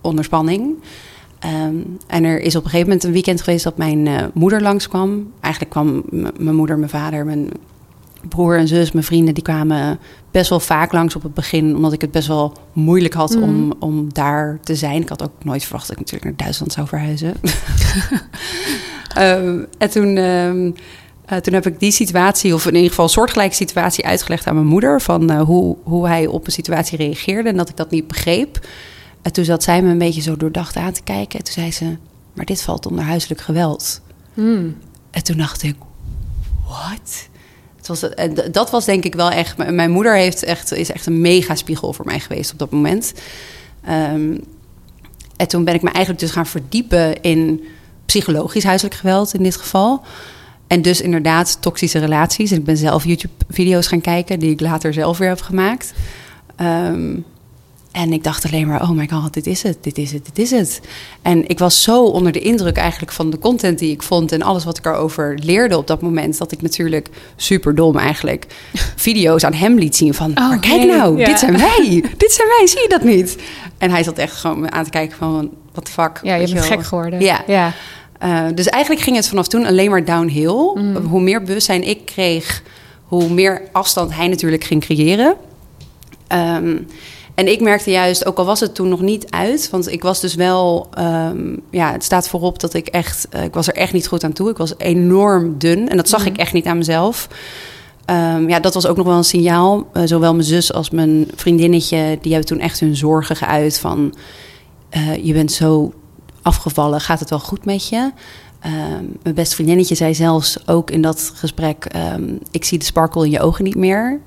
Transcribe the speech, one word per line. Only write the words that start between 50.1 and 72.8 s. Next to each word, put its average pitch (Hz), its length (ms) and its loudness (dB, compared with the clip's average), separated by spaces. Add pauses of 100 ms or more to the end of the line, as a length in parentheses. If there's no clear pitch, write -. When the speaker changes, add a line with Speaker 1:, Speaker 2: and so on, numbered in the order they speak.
Speaker 1:
En 175 160 2
dus 175 180 2
inderdaad 165 600 2
toxische 170 360 -2
relaties. 156 520 2
En 190 60 2
ik 151 80 0
ben 156 120 2
zelf 151 280 2
YouTube-video's 175 840 0
gaan 170 140 0
kijken 175 380 -2
die 160 120 0
ik 151 100 0
later 160 320 -2
zelf 160 260 -2
weer 190 100 0
heb 180 120 -2
gemaakt. 190 520 -4 (640)
Ehm, 170 600 -2 (760)
en 165 200 -2
ik 156 120 -2
dacht - 220 -4
alleen 156 200 0
maar: 147 160 -2
"Oh 175 80 0
my 151 220 0
god, 151 220 -4
dit 156 120 -6
is 180 160 -4
het, 180 180 -2
dit - 180 -8
is 143 140 -6
het, 143 120 -10
dit 147 140 -10
is 240 120 0
het." 220 300 0 (420)
En 170 260 2
ik 175 100 -2
was 180 240 4
zo 240 220 6
onder 180 280 4
de 147 80 -2
indruk 202 360 0
eigenlijk 165 360 -2
van 160 180 -2
de 156 80 -4
content 208 400 2
die 160 120 -2
ik 147 120 -6
vond 165 300 0
en 160 100 0
alles 185 220 0
wat 170 140 -6
ik - 80 -6
erover 156 580 -2
leerde 190 320 4
op 143 100 0
dat 156 160 0
moment, 160 360 0
dat 170 140 -6
ik 165 100 -10
natuurlijk 160 460 -2 (280)
superdom 156 640 2
eigenlijk - 480 -2 (260)
Speaker 2:
<laughs> - 240 -2
Speaker 1:
video's 170 480 4
aan 156 100 2
hem 208 240 4
liet 156 180 2
zien 151 180 4
van: 156 160 -2
Speaker 2:
Oh, 247 180 2
Speaker 1:
"Maar 254 120 2
kijk 269 160 4 (100)
Speaker 2:
nee. 359 100 6
Speaker 1:
nou, 196 220 4
Speaker 2:
Ja. 247 80 4
Speaker 1:
dit 311 120 4
zijn - 200 4
wij, 294 460 4
Speaker 2:
<laughs> - 120 -4
Speaker 1:
dit 440 160 6
zijn 453 160 4 (100)
wij, 381 80 8
zie 523 140 4